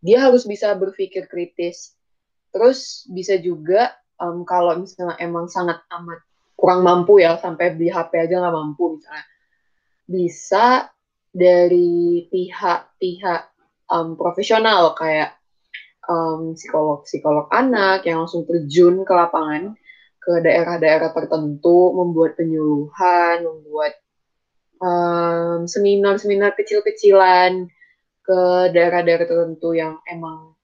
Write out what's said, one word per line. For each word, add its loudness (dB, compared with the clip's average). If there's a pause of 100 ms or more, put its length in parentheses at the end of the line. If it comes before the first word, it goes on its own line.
Dia 4
harus 6
bisa -4
berpikir -8
kritis. -10 (560)
Terus 0
bisa -4
juga, -2 (240)
em, -8
kalau 0
misalnya -10
emang -8
sangat -6
amat -16 (400)
kurang 2
mampu 6
ya, 2
sampai -4
beli -4
H -4
P -2
aja -2
nggak -2
mampu -6
misalnya, -18 (800)
bisa 0 (400)
dari 2
pihak-pihak, -6 (440)
em, -2 (120)
profesional 2
kayak, -4 (640)
em, -4
psikolog-psikolog -4
anak 0
yang -2
langsung -6
terjun 2
ke 2
lapangan, -2 (480)
ke 0
daerah-daerah 0
tertentu, 2
membuat 0
penyuluhan, 0
membuat -8 (800)
em, -2
seminar-seminar 0
kecil-kecilan 4 (560)
ke 0 (320)
daerah-daerah 2
tertentu -2
yang -6
emang -14